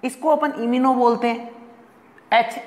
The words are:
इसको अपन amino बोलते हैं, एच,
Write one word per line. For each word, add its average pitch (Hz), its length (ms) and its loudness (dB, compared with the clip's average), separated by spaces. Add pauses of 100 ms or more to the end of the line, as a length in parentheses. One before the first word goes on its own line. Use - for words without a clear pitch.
इसको 254 260 -4
अपन 294 300 2
amino 254 340 2
बोलते 240 340 2
हैं, 233 220 -4 (800)
एच, 226 240 2 (120)